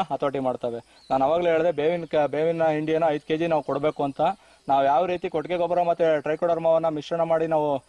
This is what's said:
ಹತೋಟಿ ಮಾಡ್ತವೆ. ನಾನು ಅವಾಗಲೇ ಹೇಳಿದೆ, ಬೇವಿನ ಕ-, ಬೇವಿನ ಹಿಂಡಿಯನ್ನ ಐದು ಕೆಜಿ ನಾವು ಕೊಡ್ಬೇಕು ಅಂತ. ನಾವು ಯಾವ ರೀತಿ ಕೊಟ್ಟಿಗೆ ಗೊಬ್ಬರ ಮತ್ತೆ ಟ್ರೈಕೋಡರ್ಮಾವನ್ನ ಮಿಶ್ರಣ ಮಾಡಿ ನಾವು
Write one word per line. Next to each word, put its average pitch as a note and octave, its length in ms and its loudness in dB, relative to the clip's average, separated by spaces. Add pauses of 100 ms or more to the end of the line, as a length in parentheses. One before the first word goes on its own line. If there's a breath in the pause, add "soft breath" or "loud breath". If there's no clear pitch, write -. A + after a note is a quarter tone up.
(120)
ಹತೋಟಿ C#3 280 -2
ಮಾಡ್ತವೆ. B2 400 -4 (320 soft breath)
ನಾನು C3+ 140 2
ಅವಾಗಲೇ E3+ 260 2
ಹೇಳಿದೆ, D#3+ 200 2
ಬೇವಿನ D#3+ 340 -2
ಕ-, D3+ 220 0
ಬೇವಿನ D#3+ 400 0
ಹಿಂಡಿಯನ್ನ D#3 400 0
ಐದು D3+ 200 -2
ಕೆಜಿ D#3+ 200 0
ನಾವು D#3 160 0
ಕೊಡ್ಬೇಕು D3 400 -2
ಅಂತ. C#3 180 -4 (480 soft breath)
ನಾವು C#3 160 4
ಯಾವ D#3 200 2
ರೀತಿ F3+ 240 -4
ಕೊಟ್ಟಿಗೆ D#3+ 280 -4
ಗೊಬ್ಬರ F3 240 0
ಮತ್ತೆ E3 400 2
ಟ್ರೈಕೋಡರ್ಮಾವನ್ನ E3 680 0
ಮಿಶ್ರಣ D#3+ 320 -4
ಮಾಡಿ E3 260 0
ನಾವು D3+ 300 0 (120)